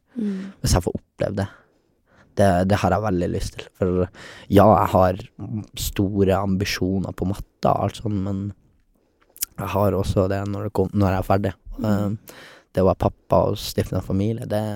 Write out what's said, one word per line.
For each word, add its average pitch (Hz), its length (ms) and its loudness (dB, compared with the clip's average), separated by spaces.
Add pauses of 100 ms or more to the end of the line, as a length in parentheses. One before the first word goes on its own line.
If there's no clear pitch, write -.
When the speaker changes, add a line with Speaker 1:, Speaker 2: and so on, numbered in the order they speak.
(120)
Speaker 1:
Mm. 196 400 -8 (100)
Speaker 2:
hvis - 120 2
jeg 87 100 2
får - 100 -2
oppleve - 420 -6
det. 101 120 -4 (920)
Det, 98 120 6 (180)
det 101 100 2
har 90 140 2
jeg 95 100 0
veldig 90 280 0
lyst 87 280 -6
til. - 80 -14 (120)
For 90 320 0 (400)
ja, 98 180 8
jeg 104 240 6
har 92 260 4 (580)
store 98 640 0
ambisjoner 95 760 -2
på - 120 -6
matta - 480 -2
og - 100 -4
alt - 120 -2
sånt, 104 260 -6
men 98 220 -4 (1120)
jeg 101 100 -6
har 98 260 2
også 95 360 0
det 98 180 -4
når 101 180 -8
det 104 80 -10
kom, 95 180 0
når 101 180 2
jeg 92 80 0
er 92 140 -4
ferdig. 98 220 0 (260)
Speaker 1:
Mm. 117 60 -4
Speaker 2:
Eh, 104 520 -4 (360)
det 95 80 0
å 92 60 4
være 87 100 2
pappa - 420 0 (100)
og 101 80 -4
stifte - 380 -4
en 92 60 -2
familie, 107 440 -2
det, 104 160 -4 (140)